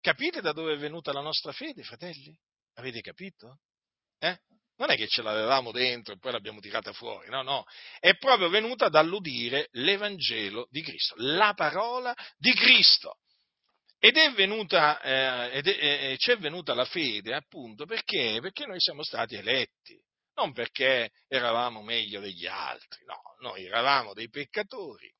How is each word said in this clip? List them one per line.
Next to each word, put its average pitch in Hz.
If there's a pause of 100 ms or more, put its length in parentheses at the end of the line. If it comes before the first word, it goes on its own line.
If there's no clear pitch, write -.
Capite 294
da 165
dove 156
è 147
venuta 151
la 139
nostra 151
fede, 254
fratelli? 151 (380)
Avete 117
capito? 135 (580)
Eh? 175 (380)
Non -
è 143
che 107
ce -
l'avevamo 113
dentro 120
e 98
poi 127
l'abbiamo 107
tirata 104
fuori, 110
no, 131
no. 131 (360)
È 277
proprio 226
venuta 220
dall'udire 151
l'Evangelo 123
di 147
Cristo, -
la 175
parola 233 (220)
di 226
Cristo. - (840)
Ed 247
è 311
venuta, 190
eh, 131
ed 143
è, 185
eh, 143
eh, 131
c'è 240
venuta 160
la 123
fede, 117
appunto, 139
perché? 165
Perché 190
noi 185
siamo -
stati 117
eletti, 110 (360)
non 208
perché 120 (160)
eravamo 120
meglio 107
degli 90
altri, 76
no, - (220)
noi 95
eravamo 117
dei 110
peccatori 147